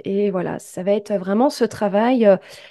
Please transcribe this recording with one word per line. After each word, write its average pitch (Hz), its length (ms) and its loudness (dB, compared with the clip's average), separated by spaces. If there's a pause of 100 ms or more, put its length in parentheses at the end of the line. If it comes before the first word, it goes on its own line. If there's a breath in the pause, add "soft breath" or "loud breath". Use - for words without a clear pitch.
Et 196 260 0
voilà, 165 300 -4
ça - 240 -12
va 202 80 0
être 214 220 -2
vraiment 202 360 0
ce 240 140 -2
travail, 220 600 0
euh, 190 100 8 (340 loud breath)